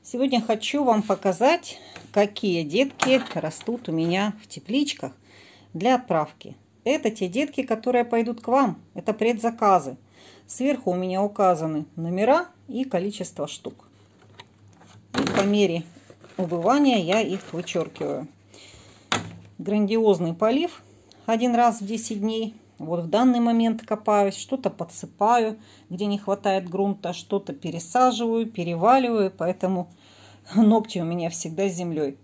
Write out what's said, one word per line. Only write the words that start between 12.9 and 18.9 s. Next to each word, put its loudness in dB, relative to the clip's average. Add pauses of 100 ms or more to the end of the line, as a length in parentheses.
штук. -14 (1300)
И -2 (160)
по 2
мере 2 (540)
убывания 2
я 2
их -6
вычеркиваю. -6 (1300)